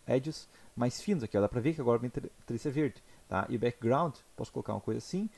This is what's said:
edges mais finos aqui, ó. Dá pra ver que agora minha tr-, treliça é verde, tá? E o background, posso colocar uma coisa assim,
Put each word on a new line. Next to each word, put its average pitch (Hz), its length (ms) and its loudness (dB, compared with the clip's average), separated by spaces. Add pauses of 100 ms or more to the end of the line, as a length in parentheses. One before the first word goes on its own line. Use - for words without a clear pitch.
edges 135 420 0 (260)
mais 120 280 -2
finos 180 200 0
aqui, 107 140 -4
ó. 101 60 6
Dá 104 80 4
pra 123 100 -2
ver 156 140 2
que 151 80 -4
agora 117 160 4
minha 120 120 -4
tr-, - 200 -4 (160)
treliça 123 240 -2
é - 20 -2
verde, 143 320 -2 (240)
tá? 95 220 0
E 120 60 2
o - 20 -4
background, 120 560 2 (200)
posso - 160 -8
colocar - 220 -6
uma 104 80 -2
coisa 110 160 -2
assim, 190 400 -4